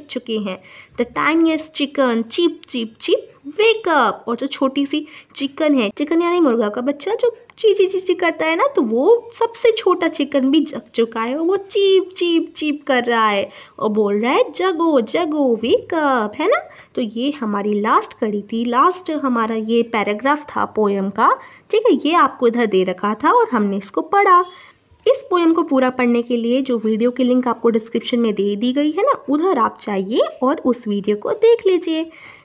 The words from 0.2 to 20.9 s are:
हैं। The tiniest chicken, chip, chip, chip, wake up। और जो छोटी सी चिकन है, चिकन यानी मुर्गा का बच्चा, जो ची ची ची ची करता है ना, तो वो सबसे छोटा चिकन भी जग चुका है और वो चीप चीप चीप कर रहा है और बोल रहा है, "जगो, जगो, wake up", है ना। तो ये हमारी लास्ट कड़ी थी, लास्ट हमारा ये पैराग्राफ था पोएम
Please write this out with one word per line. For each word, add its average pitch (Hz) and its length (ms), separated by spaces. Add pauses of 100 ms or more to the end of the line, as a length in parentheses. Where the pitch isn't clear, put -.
हैं। 196 240 (380)
The 240 60 (120)
tiniest 311 560
chicken, 262 480
chip, 330 300 (160)
chip, 226 200 (120)
chip, 339 520
wake 440 360
up। 269 240 (160)
और 233 80
जो 269 100
छोटी 277 400
सी 302 200 (300)
चिकन 294 380
है, 220 160
चिकन 330 320
यानी 349 180
मुर्गा 233 280
का 226 120
बच्चा, 285 340
जो 466 220 (220)
ची 415 160
ची 381 120
ची 381 140
ची 370 140
करता 330 320
है 330 100
ना, 453 100 (100)
तो 349 60
वो 277 520
सबसे 453 380
छोटा 359 360
चिकन 277 420
भी 311 100
जग 233 200 (140)
चुका 226 260
है 240 160
और 330 100
वो 381 100
चीप 392 600
चीप 339 400
चीप 294 300
कर 247 180
रहा 226 240
है 196 200 (300)
और 220 100
बोल 208 320
रहा 240 120
है, 415 200
"जगो, 330 480
जगो, 285 640
wake 349 300
up", 254 400
है 330 140
ना। 659 200 (260)
तो 277 60
ये 233 300
हमारी 208 500
लास्ट 285 320
कड़ी 208 300
थी, 226 220
लास्ट 302 460
हमारा 240 440
ये 220 280
पैराग्राफ 233 760
था 208 80
पोएम 196 460